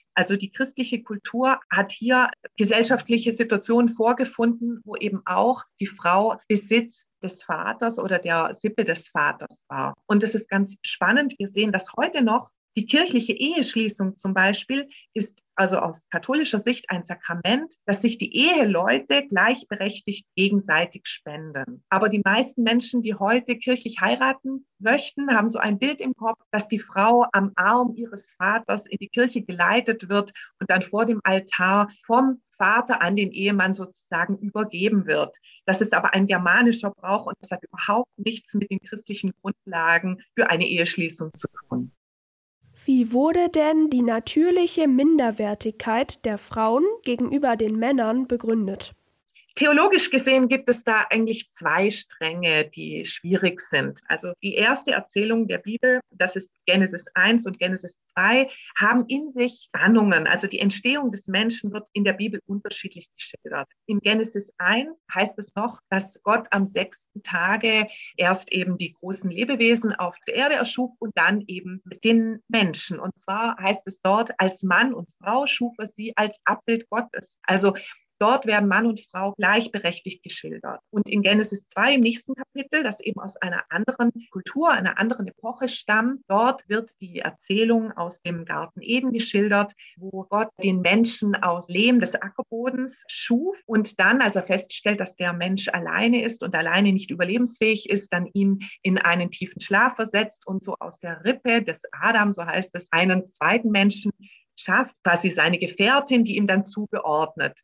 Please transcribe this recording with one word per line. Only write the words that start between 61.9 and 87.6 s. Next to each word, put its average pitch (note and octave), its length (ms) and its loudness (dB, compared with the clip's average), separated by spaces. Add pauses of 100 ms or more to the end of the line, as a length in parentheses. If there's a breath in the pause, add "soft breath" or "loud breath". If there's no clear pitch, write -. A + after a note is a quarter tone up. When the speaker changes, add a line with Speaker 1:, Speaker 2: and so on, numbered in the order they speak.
Speaker 1:
in G#3 140 -2
der F#3+ 80 2
Bibel G3+ 320 -4
unterschiedlich G3 720 -12
geschildert. - 500 -10 (200)
In G#3 120 0
Genesis A3 580 0
eins A#3 400 0 (160)
heißt G#3 240 0
es G3+ 160 -14
noch, A3+ 360 -6
dass F#3+ 340 -4
Gott A3 280 0
am G3 140 2
sechsten - 560 -8
Tage G#3+ 680 0 (280 loud breath)
erst F#3 380 0
eben F3+ 240 -2
die E3 160 -8
großen F#3+ 360 -8
Lebewesen A#3 640 2
auf - 220 -4 (120)
der - 80 -6
Erde C#4 200 2
erschuf B3 440 -2
und A3 160 -8
dann F#3+ 320 2
eben F#3 360 -12 (220)
den A3+ 420 2
Menschen. F#3 540 -2
Und - 180 -8
zwar A3 380 -4
heißt G3 300 -2
es G3 120 -16
dort, G3+ 400 2
als F#3+ 240 0
Mann G3+ 300 2
und - 160 -10 (120)
Frau B3 240 0
schuf A#3+ 320 -2
er G#3+ 100 -10
sie A3 280 -12
als G#3 300 -2
Abbild A3+ 440 -2
Gottes. - 540 -8
Also G3 320 2 (460 loud breath)
dort B3+ 240 2
werden G#3 240 2
Mann G#3 160 2
und A3 160 0
Frau G3 300 -6
gleichberechtigt G3+ 880 -2
geschildert. - 580 -12 (120)
Und G#3 180 -2
in G#3 140 0
Genesis G#3 460 0
zwei B3 260 2
im B3+ 60 4
nächsten A#3 340 0
Kapitel, C#4 480 -6
das G#3+ 160 -6
eben - 200 -8
aus G3+ 180 -12
einer F3+ 320 -6
anderen A#3 420 0 (180)
Kultur, D4 420 0
einer - 280 0
anderen G#3+ 280 -2
Epoche A3+ 400 -8
stammt, A#3+ 600 0
dort A#3 420 0
wird A3+ 220 -4 (100)
die F3 160 -14
Erzählung A3 760 0